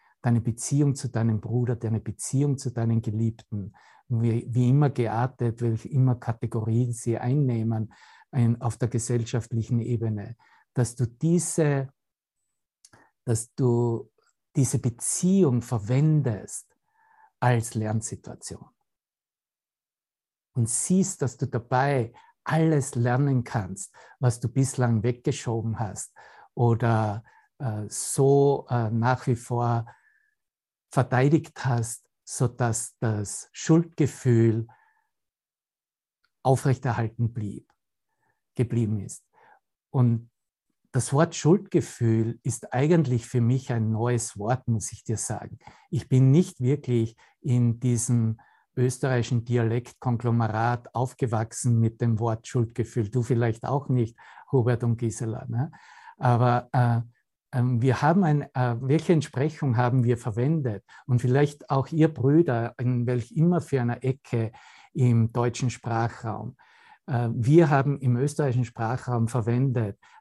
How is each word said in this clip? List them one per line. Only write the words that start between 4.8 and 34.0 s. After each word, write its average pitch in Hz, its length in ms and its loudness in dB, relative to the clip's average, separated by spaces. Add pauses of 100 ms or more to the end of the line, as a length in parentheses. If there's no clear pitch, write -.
geartet, 117 720 -2
welche 113 260 -4
immer 131 280 2
Kategorien 117 760 -2
sie 117 260 -4
einnehmen 113 760 -2 (380)
in, 117 300 0
auf 113 160 -4
der 120 120 -2
gesellschaftlichen 117 920 -2
Ebene, 110 560 -4 (380)
dass 123 220 -2
du 127 120 -2
diese, 156 840 0 (1300)
dass 113 300 -2
du 120 560 0 (440)
diese 131 240 2
Beziehung 147 840 0
verwendest 127 1120 -2 (640)
als 120 340 2
Lernsituation. - 920 -6 (1900)
Und 113 140 0
siehst, 185 540 0
dass 131 160 -4
du 127 100 -4
dabei 127 640 0 (320)
alles 156 520 2
lernen 123 500 2
kannst, 95 500 -6 (240)
was 123 220 2
du 110 80 -2
bislang 123 520 0
weggeschoben 113 800 -4
hast - 340 -8 (400)
oder, 113 680 2 (360)
äh, 107 280 -6
so, 139 800 2
äh, 120 240 -2
nach 117 360 0
wie 120 100 2
vor 120 480 -2 (1040)
verteidigt 139 720 0
hast, 120 420 -2 (200)
sodass - 760 -4
das 107 540 -4
Schuldgefühl 117 1120 2 (1800)